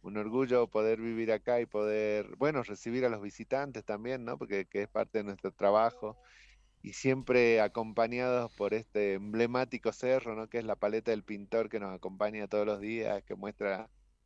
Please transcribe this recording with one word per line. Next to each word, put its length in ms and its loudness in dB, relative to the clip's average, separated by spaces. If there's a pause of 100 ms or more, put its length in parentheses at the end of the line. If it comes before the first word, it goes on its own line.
un 140 -8
orgullo 500 2
poder 340 2
vivir 300 -2
acá 300 2
y 60 -2
poder, 680 0
bueno, 280 0
recibir 400 -4
a 40 4
los 140 -2
visitantes 600 -6
también, 400 -6
¿no? 120 -6
Porque, 280 -4
que 180 -4
es 60 -4
parte 300 -2
de 40 -2
nuestro 300 -6
trabajo. 680 2 (640)
Y 120 -14
siempre 640 4
acompañados 960 0
por 200 0
este 380 0
emblemático 800 0
cerro, 420 0
¿no? 140 -8
Que 100 -4
es 60 -4
la 100 0
paleta 380 0
del 100 0
pintor 460 -2
que 100 -6
nos 160 -6
acompaña 540 -4
todos 180 2
los 140 -2
días, 420 -2
que 140 -10
muestra 520 -4 (380)